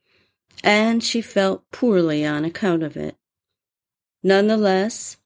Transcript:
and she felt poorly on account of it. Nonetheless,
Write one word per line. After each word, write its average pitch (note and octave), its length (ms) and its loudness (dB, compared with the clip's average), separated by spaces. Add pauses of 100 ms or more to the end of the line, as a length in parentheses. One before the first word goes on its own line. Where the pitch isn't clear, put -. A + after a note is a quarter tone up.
(640)
and A3 400 2
she - 160 -2
felt F#3+ 500 -2
poorly E3+ 540 2
on D3+ 200 -2
account E3+ 380 -2
of D3+ 140 -8
it. D3+ 180 -8 (1080)
Nonetheless, G3+ 1040 2